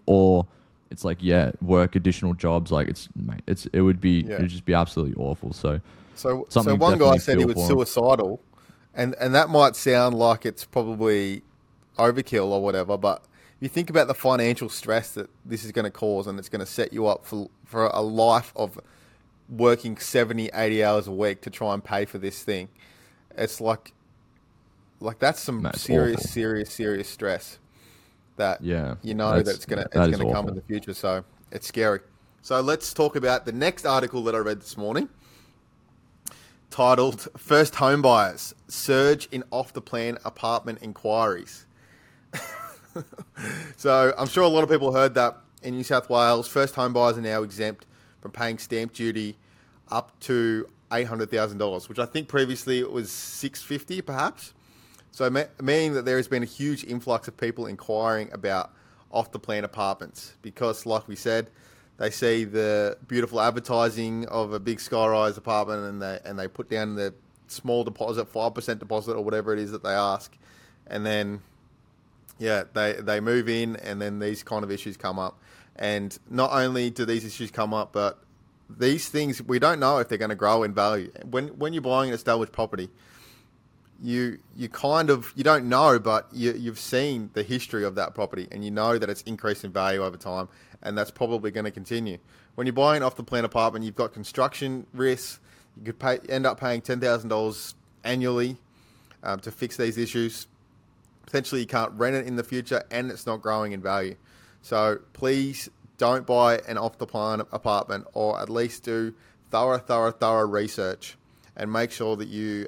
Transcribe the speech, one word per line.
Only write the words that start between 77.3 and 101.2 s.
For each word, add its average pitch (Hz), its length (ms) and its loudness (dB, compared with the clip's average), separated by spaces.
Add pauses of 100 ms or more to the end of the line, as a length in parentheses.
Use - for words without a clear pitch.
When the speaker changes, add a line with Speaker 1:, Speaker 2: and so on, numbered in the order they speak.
Speaker 2:
come 107 220 -4
up, 107 200 -4
but 101 260 -2 (500)
these 131 400 0
things, 147 320 -2
we 123 180 -2
don't 156 200 4
know 139 180 4
if 120 100 0
they're 113 120 -2
gonna 107 160 -2
grow 104 280 4
in 104 100 -2
value. 104 380 0 (180)
When, 127 180 -2 (100)
when 151 160 -4
you're 160 80 -4
buying 131 280 2
an 120 60 -2
established 113 380 0
property, 98 360 -4 (1120)
you, 120 380 -4 (160)
you 123 140 -8
kind 151 400 0
of, 127 260 2
you 135 80 -4
don't 143 240 4
know, 127 320 6
but 107 320 0
you, 120 220 -2
you've 113 260 -8
seen 127 540 -2
the 104 100 -2
history 117 400 -4
of 98 120 -2
that 95 200 -4
property 95 360 -6
and 101 120 -10
you 104 80 -6
know 110 260 0
that 107 120 -2
it's 101 140 -6
increased 107 420 -4
in 95 80 -10
value 95 280 0
over 92 140 -4
time, 92 320 -8 (340)
and 104 160 -6
that's 104 140 -2
probably 113 400 -4
gonna 107 200 -6
continue. 107 460 -8 (380)
When 123 100 -6
you're 127 80 -2
buying 143 300 4
off 127 140 0
the 123 60 -12
plan 117 200 -2
apartment, 113 400 0
you've 107 140 -8
got 120 160 -2
construction 127 800 -4
risks. 127 480 -2 (360)
You 110 60 -20
could 117 160 -10
pay, 127 200 0 (100)
end 131 160 -2
up 120 160 2
paying 123 180 -2
ten 123 220 -4
thousand 117 280 0
dollars 110 460 -4 (300)
annually, 123 500 -2 (680)
um, 95 180 -6
to 113 100 -12
fix 120 240 -8
these 117 220 -2
issues. 117 500 -4 (800)